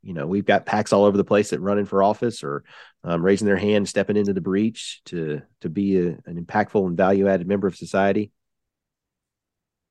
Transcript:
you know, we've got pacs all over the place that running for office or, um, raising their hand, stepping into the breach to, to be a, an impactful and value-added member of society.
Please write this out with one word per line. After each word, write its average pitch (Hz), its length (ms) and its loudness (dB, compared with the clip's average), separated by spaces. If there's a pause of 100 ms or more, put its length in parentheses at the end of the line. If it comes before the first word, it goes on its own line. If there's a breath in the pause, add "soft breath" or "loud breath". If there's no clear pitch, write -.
you 92 120 -14
know, 73 140 -6
we've 98 180 -2
got 101 200 2
pacs 107 260 -2
all 101 140 6
over 101 100 4
the 98 80 4
place 104 280 2
that 69 100 -4
running 101 240 -2
for 98 180 0
office 107 400 0
or, 71 200 -6 (400 loud breath)
um, 85 200 -2
raising 98 220 4
their 101 100 2
hand, 101 320 0
stepping 104 300 0
into 101 160 0
the 92 80 -4
breach 101 640 -4
to, 78 360 -6 (200)
to 92 80 -6
be 98 300 0
a, 87 80 2 (180)
an 85 180 -10
impactful 101 420 0
and 85 120 -4
value-added 95 500 2
member 98 200 0
of 90 80 -6
society. 98 560 0 (1600)